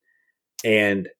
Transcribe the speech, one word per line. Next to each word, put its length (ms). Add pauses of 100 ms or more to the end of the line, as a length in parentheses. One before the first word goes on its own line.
(640)
And 460 (100)